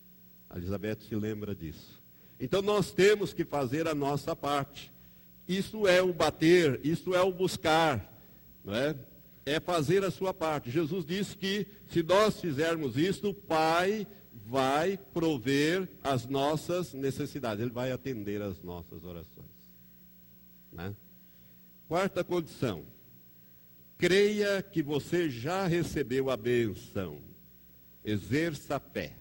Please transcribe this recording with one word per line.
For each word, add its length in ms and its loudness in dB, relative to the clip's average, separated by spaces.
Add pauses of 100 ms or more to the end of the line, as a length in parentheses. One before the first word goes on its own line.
(480)
A 80 -14
Elizabeth 500 -4
se 80 -8
lembra 400 -6
disso. 460 -12 (400)
Então, 220 0
nós 300 2
temos 420 4
que 100 -2
fazer 420 0
a 80 0
nossa 400 -2
parte. 560 -4 (560)
Isso 400 0
é 140 8
o 140 2
bater, 680 6
isso 320 0
é 60 6
o 120 4
buscar, 880 2 (460)
não 100 -6
é? 220 0 (480)
É 160 0
fazer 440 2
a 60 0
sua 220 -2
parte. 380 -4
Jesus 340 -2
disse 320 -4
que, 300 -2 (220)
se 140 0
nós 380 4
fizermos 560 -2
isto, 340 0
o 40 -4
Pai 720 2 (400)
vai 500 2 (160)
prover 760 2 (140)
as 240 -2
nossas 680 -2
necessidades. 680 -4
Ele 100 -4
vai 180 -4
atender 500 -6
às 220 -6
nossas 420 -12
orações, 460 -16 (1200)
né? 220 -8 (960)
Quarta 340 -2
condição. 640 -4 (1120)
Creia 640 4
que 200 -2
você 460 -2
já 380 -4
recebeu 640 0
a 60 2
bênção. 840 -2 (840)
Exerça 720 -2
a 40 -6
fé. 400 -8